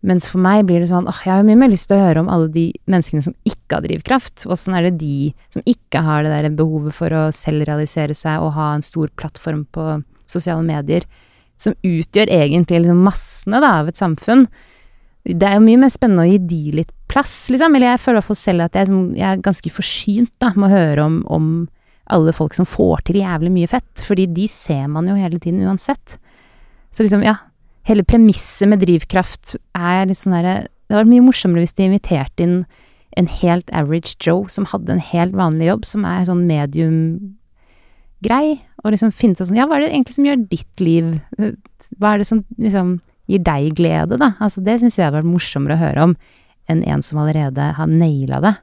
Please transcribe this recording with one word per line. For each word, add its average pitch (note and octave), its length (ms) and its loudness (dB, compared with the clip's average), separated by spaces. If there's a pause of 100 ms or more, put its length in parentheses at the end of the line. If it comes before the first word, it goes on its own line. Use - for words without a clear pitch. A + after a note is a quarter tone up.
Mens F#3 280 0
for F#3 100 -2
meg G3 240 4
blir F3 160 2
det F3 80 0
sånn, F3+ 220 0
åh, - 160 -8
jeg F#3 80 0
har G3 100 4
mye G#3+ 160 6
mer C4+ 80 6
lyst G3 220 0
til G3+ 80 4
å G3 80 4
høre D#3+ 160 4
om F3+ 100 -2
alle E3 160 2
de D#3+ 140 -2 (260)
menneskene E3 320 0
som C#3 140 -6 (100)
ikke - 320 -6
har D#3 80 -4
drivkraft. E3 640 -4
Hvordan F#3 300 -4
er E3+ 80 0
det F#3 60 0 (100)
de C#3+ 140 -4 (360)
som - 160 -10
ikke - 380 -2
har D3+ 180 0
det D#3 80 0
der D3+ 140 -2 (100)
behovet D3+ 400 -2
for E3 160 -2
å D#3 140 0 (100)
selvrealisere D3+ 800 -4
seg D#3 240 -4
og D#3 160 -4
ha D#3 220 -4
en D3+ 80 -6
stor D#3 240 -6 (100)
plattform D3+ 460 -10 (100)
på D#3+ 80 -6 (400)
sosiale E3 400 -4
medier, D3+ 400 -2 (560)
som - 140 -2 (100)
utgjør F#3 480 0
egentlig E3+ 480 2
liksom F3 240 4
massene - 560 -2
da, C#4 220 4
av D#3 100 -4
et - 80 -8
samfunn? G#3+ 460 2 (800)
Det F3 240 0
er G3+ 80 4
jo A3 80 8
mye A#3 160 8
mer C4+ 100 4
spennende F#3+ 320 2
å F3 80 4
gi G3+ 160 4
de D#3+ 140 -4 (160)
litt - 160 -6 (180)
plass, - 220 -2 (180)
liksom. D4 240 4
Eller B3 160 4
jeg B3 140 0
føler B3 100 4
i G3+ 60 2
hvert - 80 -8
fall G#3+ 100 -4
selv E3+ 300 0
at F#3+ 100 0
jeg, F#3+ 80 2
som, F#3+ 140 2 (160)
jeg F#3+ 160 -2
er F#3 160 -6
ganske - 260 -4
forsynt G#3+ 640 -2
da, A#3 160 0
med G3 140 4
å G3 80 6
høre D3+ 320 2
om, D#3+ 180 0
om D#3 240 0 (580)
alle D#3+ 240 2
folk D3+ 220 -4
som F3+ 100 2
får - 440 0
til G3 100 2
jævlig F3 320 -2
mye F3 240 0
fett, - 160 -6 (160)
fordi F#3 240 2
de F#3+ 160 -4
ser C#3 480 -6
man F3 160 -2
jo G3+ 80 0
hele F3 240 -4
tiden F3 240 -2
uansett. - 480 -6 (760)
Så - 140 -2
liksom, G3+ 180 2
ja, G#3+ 140 2 (500)
hele G#3+ 200 2
premisset G#3+ 600 4
med G#3 140 4
Drivkraft F3+ 720 -2 (200)
er F3+ 320 0
litt F#3+ 120 -2
sånn F#3+ 180 0
der, E3+ 120 0 (180)
det - 260 -10
hadde G#3 80 2
vært A3 100 6
mye B3 140 8
morsommere F#3 400 4
hvis E3+ 140 -6
de F#3+ 80 2
inviterte E3+ 580 -2
inn F3 120 2 (640)
en F3 120 0
helt F3 420 -2
average D#3+ 480 -4
Joe F3+ 320 -2
som G3+ 160 -4
hadde E3+ 240 -6
en F3+ 100 0
helt F3 320 -2
vanlig E3 360 0
jobb, G#3 180 -4
som G#3 180 -4
er F3+ 220 -2
sånn F3 180 0
medium D#3+ 520 0 (1200)
grei, C4+ 360 0 (260)
og G#3+ 80 0
liksom G#3+ 240 2
finne G3+ 200 2
ut - 60 -6
sånn, F#3 160 0
ja, C4 100 2
hva D4+ 100 0
er D4 80 0
det D#4+ 80 -4
egentlig B3+ 240 -2
som C#4+ 100 2
gjør C4+ 220 0
ditt - 340 -8
liv, E3 240 2 (880)
hva G#3 180 0
er G#3 80 0
det G3+ 60 -4
som A3 140 0 (180)
liksom F#3+ 360 0 (340)
gir F#3 160 2
deg D3 320 0
glede E3 420 0
da? C4+ 120 2 (100)
Altså, G3+ 220 -4
det G#3+ 180 0
synes A#3+ 160 2
jeg F3+ 80 2
hadde D3 140 -2
vært E3 100 0
morsommere C#3+ 480 -2
å E3+ 60 0
høre D3 240 2
om F3 80 2 (540)
enn D#3+ 140 0
en D3 180 -2
som D3+ 200 -6
allerede D3 560 -2
har D#3+ 120 -2
nailet C#3+ 540 0
det. G#3 180 2